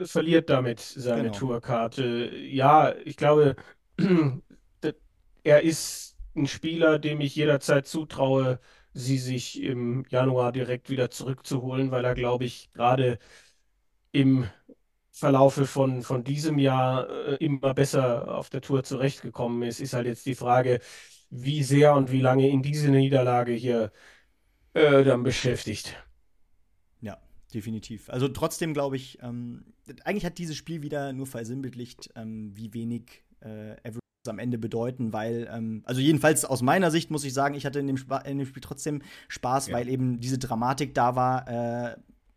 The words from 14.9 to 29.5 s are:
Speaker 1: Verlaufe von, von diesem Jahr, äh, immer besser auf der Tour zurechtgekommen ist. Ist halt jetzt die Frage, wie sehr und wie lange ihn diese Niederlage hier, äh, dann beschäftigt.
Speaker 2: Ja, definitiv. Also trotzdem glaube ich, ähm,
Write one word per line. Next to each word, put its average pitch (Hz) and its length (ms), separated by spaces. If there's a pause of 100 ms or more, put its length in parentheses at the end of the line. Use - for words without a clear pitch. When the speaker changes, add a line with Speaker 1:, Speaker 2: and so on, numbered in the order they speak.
Speaker 1:
Verlaufe 135 540
von, 131 380
von 123 200
diesem 147 360
Jahr, 131 500
äh, 139 340
immer 135 300
besser 135 640
auf - 160
der 135 100
Tour 135 220
zurechtgekommen 120 800
ist. 117 160
Ist 139 140
halt 123 120
jetzt 123 220
die 131 80
Frage, 123 440 (520)
wie 139 320
sehr 143 320
und 135 160
wie 131 100
lange 131 260
ihn 139 140
diese 147 300
Niederlage 123 640
hier, 117 380 (840)
äh, 143 280
dann 123 200
beschäftigt. 120 720 (1080)
Speaker 2:
Ja, 104 160 (340)
definitiv. 110 600
Also 127 160
trotzdem 156 480
glaube 139 200
ich, 131 280
ähm, 120 500 (300)